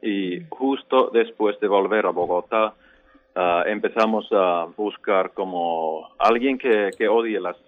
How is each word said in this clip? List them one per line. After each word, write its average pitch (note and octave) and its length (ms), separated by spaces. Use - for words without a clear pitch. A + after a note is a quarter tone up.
Y F#2 480
justo C3+ 640
después A2 480
de G#2 80
volver G2 380
a F2+ 60
Bogotá, F2+ 640
ah, F2 320
empezamos G#2+ 640
a F2 360
buscar G2+ 560
como E2+ 760
alguien A#2+ 400
que, G#2+ 400
que A2 120
odie A2+ 320
las F2 160